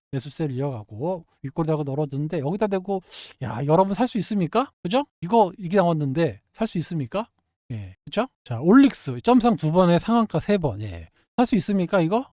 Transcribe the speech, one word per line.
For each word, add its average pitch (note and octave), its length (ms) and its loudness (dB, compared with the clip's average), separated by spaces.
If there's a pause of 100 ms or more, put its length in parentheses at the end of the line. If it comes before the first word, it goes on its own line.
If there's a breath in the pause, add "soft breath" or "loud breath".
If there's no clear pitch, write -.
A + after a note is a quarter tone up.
(100)
매수세를 C#3 440 -6
이어가고 C3+ 720 -6 (160)
윗꼬리다가 D#3 400 -2
널어드는데 C#3+ 580 -4
여기다 F#3+ 280 -2
대고, F#3+ 340 -4 (400 loud breath)
야, A2+ 240 -8
여러분 F#3 260 4
살 A#3+ 140 0
수 - 120 -10
있습니까? G#3 520 -2 (120)
그죠? A#3+ 220 -2 (160)
이거, F#3+ 380 4
이게 F#3 180 -4
나왔는데 D#3 640 2 (120)
살 A3+ 140 -4
수 F#3+ 120 -6
있습니까? E3 500 -6 (440)
예, G2+ 240 -12 (100)
그쵸? A#3+ 220 -2 (140)
자, A#2 180 -8
올릭스 F3 640 4
점상 A3+ 340 4
두 D3+ 160 -2
번에 F3 260 6
상한가 A3 420 0
세 G#3 160 0
번. B2 240 -4
예. E2+ 280 -10 (280)
살 B3 80 2
수 A#3 120 2
있습니까, F#3+ 440 0
이거? G3 260 0 (120)